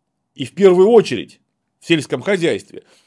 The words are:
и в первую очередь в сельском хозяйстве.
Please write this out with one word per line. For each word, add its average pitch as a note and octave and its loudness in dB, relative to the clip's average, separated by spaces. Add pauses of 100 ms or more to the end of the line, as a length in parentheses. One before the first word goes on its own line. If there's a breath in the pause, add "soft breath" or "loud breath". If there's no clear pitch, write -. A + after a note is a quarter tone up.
(340)
и C3+ -12
в - -18
первую F#3 4
очередь E3 0 (400)
в - -16
сельском C#3+ -4
хозяйстве. E3 -6 (240 soft breath)